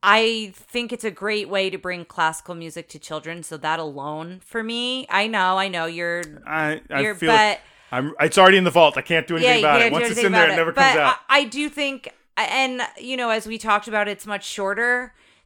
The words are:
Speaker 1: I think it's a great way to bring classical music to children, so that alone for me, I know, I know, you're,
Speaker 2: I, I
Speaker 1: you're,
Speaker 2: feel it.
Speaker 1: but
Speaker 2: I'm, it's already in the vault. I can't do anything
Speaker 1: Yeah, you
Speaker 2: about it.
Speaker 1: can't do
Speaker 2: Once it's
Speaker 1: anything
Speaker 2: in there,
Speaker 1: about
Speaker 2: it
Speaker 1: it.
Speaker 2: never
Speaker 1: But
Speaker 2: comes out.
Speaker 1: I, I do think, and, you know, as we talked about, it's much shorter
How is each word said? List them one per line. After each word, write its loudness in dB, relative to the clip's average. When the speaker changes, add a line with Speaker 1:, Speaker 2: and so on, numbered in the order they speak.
Speaker 1:
I 2
think -10
it's -12
a -4
great -6
way -2
to -10
bring -8
classical -4
music -14
to -20
children, -12
so -14
that -4
alone -10
for -8
me, -6
I 0
know, 0
I -2
know, -4
you're, -6
Speaker 2:
I, -2
I -2
Speaker 1:
you're, 0
Speaker 2:
feel 0
it. 6
Speaker 1:
but 2
Speaker 2:
I'm, -4
it's 2
already 10
in 4
the 2
vault. 6
I -4
can't -2
do -6
anything 2
Speaker 1:
Yeah, 4
you 0
Speaker 2:
about 6
it. 4
Speaker 1:
can't 2
do 0
Speaker 2:
Once 0
it's -4
Speaker 1:
anything 0
Speaker 2:
in 2
there, 4
Speaker 1:
about 4
Speaker 2:
it 0
Speaker 1:
it. 0
Speaker 2:
never 0
Speaker 1:
But 2
Speaker 2:
comes 6
out. 4
Speaker 1:
I, 6
I -2
do -6
think, -8
and, -2
you -8
know, -2
as -2
we -10
talked 0
about, -2
it's -10
much -8
shorter -2